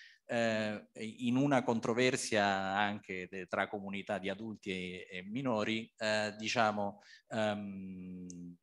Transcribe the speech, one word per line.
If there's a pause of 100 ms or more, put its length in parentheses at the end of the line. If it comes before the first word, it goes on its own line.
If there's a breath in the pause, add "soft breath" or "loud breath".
(300 loud breath)
eh,
in
una
controversia (320)
anche
de-,
tra
comunità
di
adulti
e,
e
minori,
eh,
diciamo, (260 loud breath)
ehm,